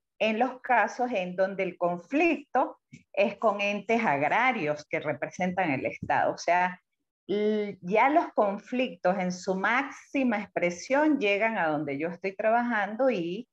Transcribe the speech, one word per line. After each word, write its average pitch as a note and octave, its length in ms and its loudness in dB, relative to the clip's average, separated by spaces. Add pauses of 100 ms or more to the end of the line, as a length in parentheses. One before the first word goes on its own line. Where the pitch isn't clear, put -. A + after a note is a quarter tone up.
(180)
en A3 200 2
los B3+ 220 -2
casos A#3+ 500 0
en F#3 240 -4
donde F#3+ 300 0
el F3+ 120 -6
conflicto C4 1040 0 (340)
es G3+ 240 2
con G#3 240 0
entes G#3 440 0
agrarios D#3 840 0
que D#3+ 120 -2
representan E3+ 720 -2
el C3 140 -2
Estado. - 480 0
O - 60 -8
sea, F3+ 420 0 (460)
l-, G#3 540 -2
ya G#3 280 2
los D#4 260 2
conflictos G3+ 840 0
en F3+ 140 -2
su F#3 240 -4
máxima A#3+ 840 0
expresión A#3+ 800 0
llegan G3+ 400 0
a E3 100 2
donde D3 300 -2
yo D#3+ 100 -4
estoy F#3+ 280 -6
trabajando A3+ 760 2
y, F#3+ 420 -4